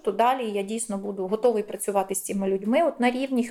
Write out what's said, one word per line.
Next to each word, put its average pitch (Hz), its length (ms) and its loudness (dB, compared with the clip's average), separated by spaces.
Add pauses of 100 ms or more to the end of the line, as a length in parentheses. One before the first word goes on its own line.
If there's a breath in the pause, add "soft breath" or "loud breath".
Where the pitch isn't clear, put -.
то 214 80 0
далі 233 400 2
я 202 100 -2
дійсно 208 360 -6
буду 196 300 -6
готовий 220 360 2
працювати 196 520 -2
з - 60 -4
цими 196 260 -2
людьми 202 360 2
от 311 160 0
на 247 120 4
рівних, 254 400 -2